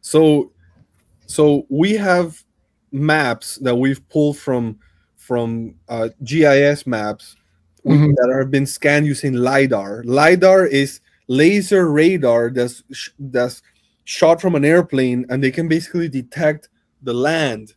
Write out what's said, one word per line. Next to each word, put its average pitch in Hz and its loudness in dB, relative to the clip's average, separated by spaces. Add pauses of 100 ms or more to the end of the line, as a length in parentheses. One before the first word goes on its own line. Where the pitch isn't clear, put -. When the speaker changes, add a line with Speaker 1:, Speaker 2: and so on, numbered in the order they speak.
Speaker 1:
So, 156 2 (760)
so 147 0
we 165 0
have 180 -2 (480)
maps 143 -2
that 127 -2
we've 135 -2
pulled 147 0
from, 120 -4 (380)
from, 117 -6 (120)
uh, 117 -6 (140)
G 147 2
I 139 6
S 143 0
maps 107 -8 (480)
Speaker 2:
Mm-hmm. 147 4
Speaker 1:
that 131 0
have 135 -4
been 139 0
scanned 147 0
using 139 -4
lidar. 120 -2
lidar 180 4
is 139 -2 (280)
laser 185 2
radar 143 2
that's 123 -6
sh-, - -16
that's 127 -6 (400)
shot 165 0
from 180 -2
an 143 0
airplane, 135 0
and 135 -4
they 131 0
can 165 -6
basically 170 -4
detect 151 -6 (320)
the 127 -8
land. 127 -4